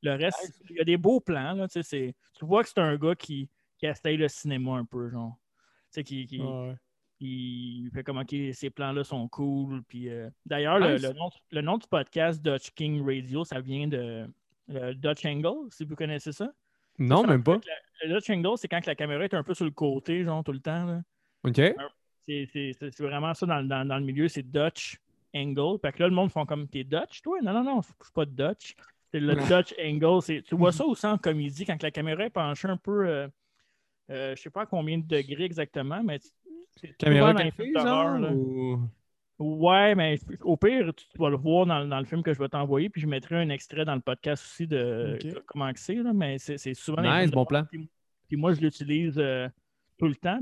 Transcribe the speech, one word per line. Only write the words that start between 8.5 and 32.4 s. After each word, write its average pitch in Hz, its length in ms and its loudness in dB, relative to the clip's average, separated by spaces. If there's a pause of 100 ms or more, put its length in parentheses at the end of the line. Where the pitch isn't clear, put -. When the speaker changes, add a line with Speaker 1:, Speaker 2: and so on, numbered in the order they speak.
Speaker 1:
ces 135 160 -8
plans-là 139 340 -6
sont 127 260 -6
cool, 139 580 -4
puis, 123 220 -10
euh, 117 200 -10 (160)
d'ailleurs, 151 340 0
le, 170 140 4
Speaker 3:
Nice. 131 100 0
Speaker 1:
le 131 100 -4
nom, 165 160 -8 (220)
le 151 100 -4
nom 170 180 0
du - 80 -20
podcast 165 560 0
Dutch 139 280 -2
King 151 320 -2
Radio, 135 400 -4
ça 143 160 -6
vient 135 280 -4
de, 117 400 -6 (440)
euh, 127 220 -6
Dutch 147 320 -2
Angle, 165 460 -2
si - 120 -10
vous 151 120 -10
connaissez 151 360 -6
ça. 214 200 -8 (480)
Speaker 3:
Non, 139 220 6
Speaker 1:
Ça, 247 60 4
Speaker 3:
même 135 140 6
Speaker 1:
en - 20 -4
Speaker 3:
pas. 170 160 4
Speaker 1:
fait, - 80 -16
la, 160 400 -10
le 160 80 -2
Dutch 208 140 -4
Angle, 196 280 0
c'est - 100 -8
quand 170 140 -2
que - 60 -8
la 156 80 -2
caméra 147 300 -2
est 190 80 -4
un 160 100 0
peu 180 100 -4
sur 165 120 -2
le 156 60 0
côté, 151 520 -2
genre, 160 200 -2
tout 147 100 -6
le 135 60 -6
temps, 165 260 -4
là. 175 160 -4 (420)
Speaker 3:
Ok. 123 120 2 (760)
Speaker 1:
C'est, 143 220 -4
c'est, 139 260 -4
c'est, 143 140 -10
c'est 147 120 -10
vraiment 147 300 -2
ça 160 120 -2
dans, 147 200 0
dans, 135 220 -2
dans 135 100 -2
le 139 60 -2
milieu, 139 240 0
c'est 147 160 -4
Dutch 147 540 -2 (360)
Angle. 143 480 0
Fait 143 120 -2
que - 100 -2
là, 175 60 6
le 180 60 4
monde 185 160 4
font 151 140 -2
comme, « 147 240 -6
T'es 135 140 -6
Dutch, 151 380 -4
toi ? » 359 200 -2
Non, 196 120 0
non, 240 100 2
non, 262 180 0
je - 60 -6
suis - 260 -20
pas 156 120 0
Dutch. 143 500 -6 (360)
C'est 156 100 -2
le 147 140 4
Speaker 3:
<laughs> 160 280 4
Speaker 1:
Dutch - 180 -6
Angle. 160 400 4
C'est, 156 200 -4
tu - 140 -4
vois 175 180 6
ça 165 120 0
aussi 254 200 0
en 208 120 2
comédie, 151 480 -2
quand 160 160 -4
la 156 100 -2
caméra 156 340 -2
est 226 40 -4
penchée 156 380 -2